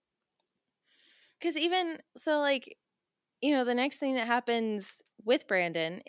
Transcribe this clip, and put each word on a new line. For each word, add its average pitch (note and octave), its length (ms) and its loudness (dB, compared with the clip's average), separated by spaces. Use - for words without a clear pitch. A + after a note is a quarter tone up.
'Cause E4 160 -2
even, E4+ 440 0
so, D4+ 220 0
like, C#4 380 0
you D4 120 4
know, C4 120 4
the A#3+ 100 2
next C4 240 0
thing C4+ 160 0
that A#3 120 -2
happens A#3 760 -2
with B3 240 0
Brandon F3 600 -2